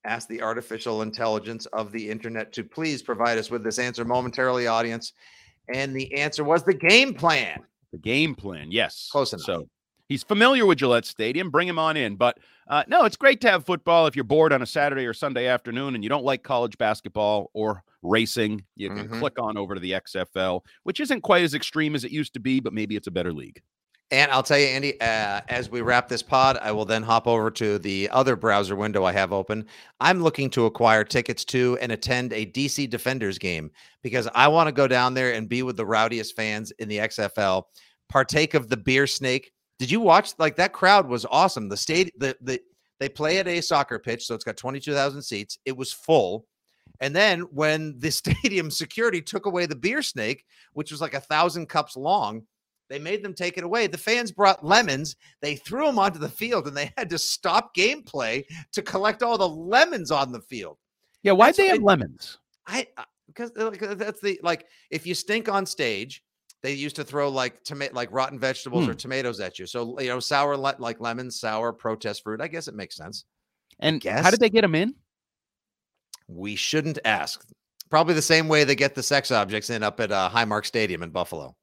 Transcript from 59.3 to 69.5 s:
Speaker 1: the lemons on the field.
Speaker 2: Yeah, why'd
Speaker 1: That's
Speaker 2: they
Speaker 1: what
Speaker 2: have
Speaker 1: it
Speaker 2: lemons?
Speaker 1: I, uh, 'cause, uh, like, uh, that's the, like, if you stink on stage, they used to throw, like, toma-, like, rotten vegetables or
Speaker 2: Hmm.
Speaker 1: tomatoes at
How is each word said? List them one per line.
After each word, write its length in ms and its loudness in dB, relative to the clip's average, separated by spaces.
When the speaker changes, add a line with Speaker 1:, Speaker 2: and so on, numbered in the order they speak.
Speaker 1:
the 100 2
lemons 640 0
on 220 0
the 80 -10
field. 360 -12
Speaker 2:
Yeah, 100 6
why'd 160 10
Speaker 1:
That's 100 2
Speaker 2:
they 60 8
Speaker 1:
what 40 4
Speaker 2:
have 80 4
Speaker 1:
it 80 0
Speaker 2:
lemons? 520 2
Speaker 1:
I, 200 -6
uh, 80 -14
'cause, 240 -12
uh, 120 -2
like, 140 -10
uh, 100 -6
that's 260 -8
the, 240 -4
like, 240 -4
if 180 -8
you 60 -4
stink 340 -4
on 180 0
stage, 560 -4
they 100 -2
used 240 -6
to 80 -8
throw, 240 -2
like, 340 -4
toma-, 300 -8
like, 180 -6
rotten 280 -4
vegetables 480 -2
or 60 -2
Speaker 2:
Hmm. 40 -10
Speaker 1:
tomatoes 420 -6
at 200 -10